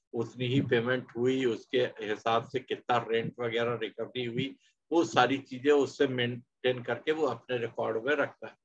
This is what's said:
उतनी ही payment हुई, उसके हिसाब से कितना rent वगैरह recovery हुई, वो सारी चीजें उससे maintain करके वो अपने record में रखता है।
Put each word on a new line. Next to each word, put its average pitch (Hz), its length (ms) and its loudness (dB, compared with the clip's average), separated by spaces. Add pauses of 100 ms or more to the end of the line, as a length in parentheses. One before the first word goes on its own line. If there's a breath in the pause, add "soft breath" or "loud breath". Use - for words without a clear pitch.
(120)
उतनी 117 340 -4
ही 127 140 2
payment 123 460 0 (100)
हुई, 131 280 0
उसके 117 340 -2
हिसाब 113 720 -2
से 131 100 -4
कितना 120 520 -2
rent 113 300 -2
वगैरह 117 420 -2
recovery 113 420 -6
हुई, 120 320 -4 (360 soft breath)
वो 165 120 6
सारी 135 340 4
चीजें 131 340 0
उससे 143 340 4
maintain 123 760 -2
करके 127 300 -2
वो 156 140 0
अपने 123 320 -4
record 113 480 -4
में 147 100 2
रखता 131 300 -2
है। - 180 -18